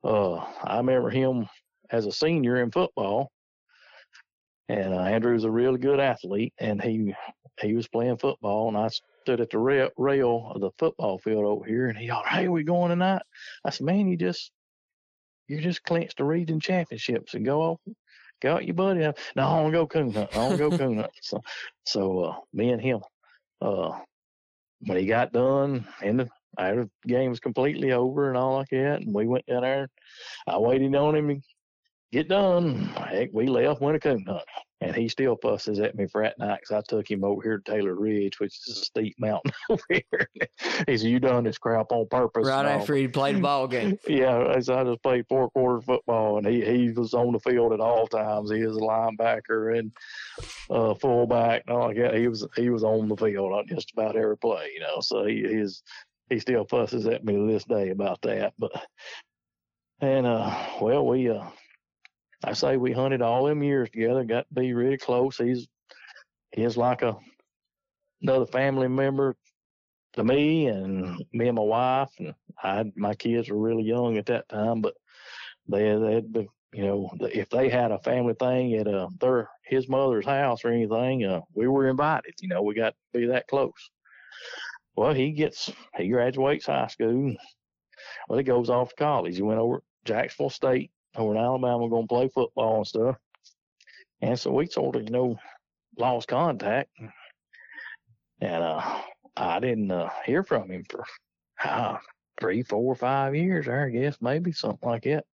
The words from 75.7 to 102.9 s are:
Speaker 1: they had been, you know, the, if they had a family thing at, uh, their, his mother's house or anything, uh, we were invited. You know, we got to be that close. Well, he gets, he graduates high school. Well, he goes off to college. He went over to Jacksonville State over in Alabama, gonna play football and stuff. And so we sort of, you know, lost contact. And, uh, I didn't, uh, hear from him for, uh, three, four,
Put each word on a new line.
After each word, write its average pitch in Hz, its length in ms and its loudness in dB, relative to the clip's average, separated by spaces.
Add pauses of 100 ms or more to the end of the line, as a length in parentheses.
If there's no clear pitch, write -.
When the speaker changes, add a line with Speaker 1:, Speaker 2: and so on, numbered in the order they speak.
Speaker 1:
they 107 180 2
had 113 180 -2
been, 110 160 -2 (260)
you 101 100 -4
know, 98 340 0
the, - 200 -2
if 98 100 -4
they 131 200 2
had 120 240 2
a 98 80 -2
family 123 340 0
thing 127 400 0
at, 107 140 0
uh, 95 200 -2 (120)
their, 123 280 2 (160)
his 131 240 0
mother's 131 380 2
house 135 380 0
or 120 80 2
anything, 117 520 0
uh, 87 180 0 (120)
we 113 140 0
were 135 200 4
invited. 147 520 0
You 95 80 -8
know, 90 140 -2
we 104 120 0
got 113 160 0 (240)
to 120 60 0
be 120 60 2
that 123 200 0
close. - 440 -2 (1040)
Well, 131 180 2
he 135 160 2
gets, 151 400 -2 (260)
he 90 120 -2
graduates 131 580 2
high 131 220 -2
school. 120 480 0 (920)
Well, 117 100 0
he 131 60 0
goes 123 240 2
off 123 220 0
to - 60 -20
college. 110 400 0
He 95 60 -2
went 110 180 0
over 113 180 0
to - 60 -14 (200)
Jacksonville 127 460 -2
State 127 400 0 (260)
over 110 160 0
in 107 60 0
Alabama, 123 500 0
gonna 117 180 0
play 123 220 2
football 113 500 0
and 104 80 -2
stuff. 123 300 0 (1040)
And 123 180 0
so - 140 -2
we 147 140 2
sort 135 300 -2
of, 117 60 -2
you 107 80 -10
know, 123 260 0 (640)
lost 120 300 -2
contact. 139 640 0 (1500)
And, 85 240 -2
uh, 78 380 -4 (340)
I - 240 -2
didn't, 113 300 -2
uh, 87 200 -2 (140)
hear 156 200 0
from 98 260 -2
him 90 180 -10
for, - 160 -10 (600)
uh, - 340 -2 (420)
three, 113 220 0
four, 123 320 0